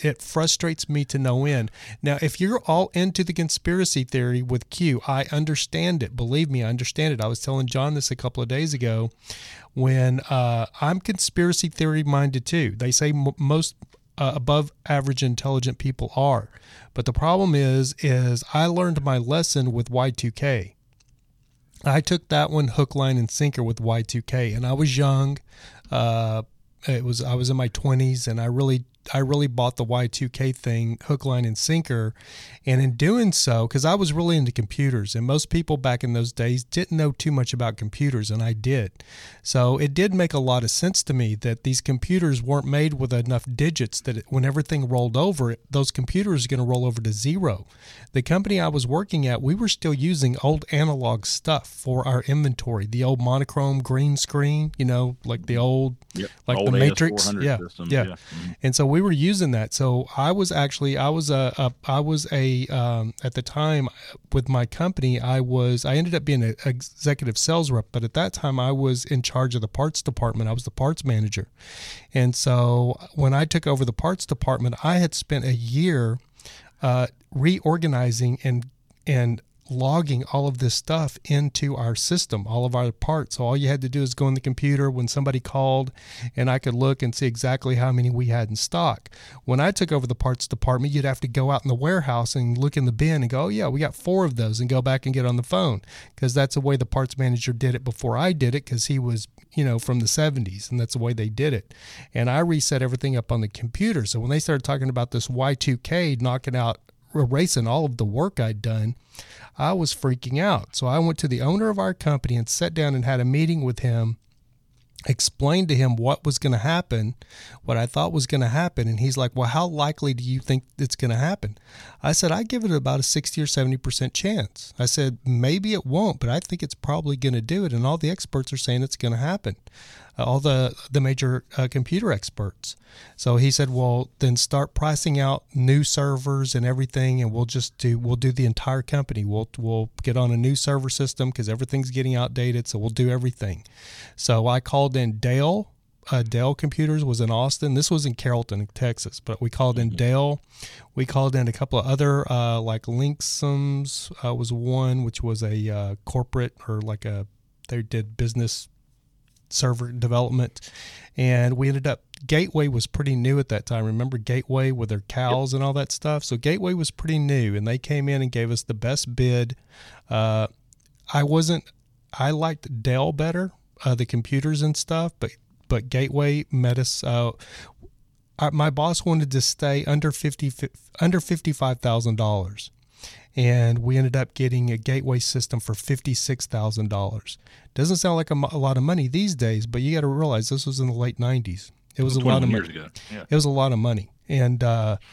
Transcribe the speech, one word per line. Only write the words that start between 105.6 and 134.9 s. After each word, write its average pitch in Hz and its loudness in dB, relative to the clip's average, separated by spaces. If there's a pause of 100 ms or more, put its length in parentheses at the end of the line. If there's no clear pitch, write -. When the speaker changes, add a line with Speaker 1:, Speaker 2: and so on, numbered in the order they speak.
Speaker 1:
K 160 -2
knocking 127 -2
out, 117 0 (340)
erasing 127 2
all 147 0
of 123 -4
the 113 0
work 139 -2
I'd 110 -2
done, 110 -2 (640)
I 151 0
was 170 0
freaking 127 -2
out. 170 0
So 131 -4
I 131 2
went 165 2
to 165 -2
the 123 0
owner 196 2
of 202 -2
our 190 0
company 139 0
and 117 0
sat 170 -2
down 147 0
and 127 0
had 127 0
a 123 0
meeting 156 2
with 123 -2
him, 117 0 (920)
explained 151 2
to 143 4
him 127 4
what 123 0
was 147 0
gonna 127 2
happen, 120 -2 (480)
what 120 -2
I 120 0
thought 160 -2
was 143 0
gonna 131 0
happen. 131 0
And 113 -2
he's 131 0
like, 123 0
"Well, 123 0
how 160 0
likely 147 -2
do 120 -6
you 127 -2
think 131 0 (120)
it's 131 -2
gonna 117 0
happen?" 139 -2 (460)
I 139 0
said, 160 2
"I 196 -2
give 226 -4
it 202 0
about 135 0
a 131 0
sixty - -2
or 147 0
seventy 131 0
percent 127 -4
chance." 190 -4
I 123 0
said, 131 0
"Maybe 147 2
it - -4
won't, 165 0
but 120 0
I 139 0
think - -6
it's - -8
probably 147 -4
gonna 123 0
do 170 -2
it. 135 -2
And 117 0
all 160 2
the 156 -2
experts 139 -4
are 131 -6
saying 123 0
it's 135 -4
gonna 117 -2
happen." 143 -4 (640)
Uh, - -2
all 131 2
the, 131 2 (160)
the 139 2
major, 131 0 (100)
uh, 127 0
computer 175 0
experts. - -6 (400)
So 120 2
he 131 6
said, 135 2
"Well, 123 0 (100)
then 123 4
start 143 0
pricing 151 0